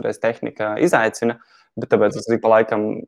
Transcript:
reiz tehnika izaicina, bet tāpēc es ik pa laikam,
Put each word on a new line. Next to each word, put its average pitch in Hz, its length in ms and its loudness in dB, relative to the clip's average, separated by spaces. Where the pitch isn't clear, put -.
reiz 107 180 -6
tehnika 110 560 -4
izaicina, 117 600 0
bet 117 140 -8
tāpēc 104 300 2
es - 100 -8
ik 113 120 0
pa 110 120 4
laikam, 110 300 2